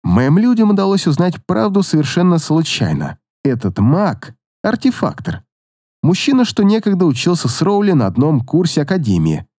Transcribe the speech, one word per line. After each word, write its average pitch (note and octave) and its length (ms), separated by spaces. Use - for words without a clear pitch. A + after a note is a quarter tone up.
Моим C3+ 360
людям A3+ 320
удалось G3 360
узнать E3+ 400
правду G3+ 360
совершенно E3+ 560
случайно. F2+ 800
Этот A#2+ 340
маг — D3 560
артефактор. - 840
Мужчина, B3+ 420
что G#3+ 200
некогда G3 420
учился D#3 420
с - 140
Роули G3+ 300
на C3 140
одном B2 340
курсе D#3 420
академии G2 640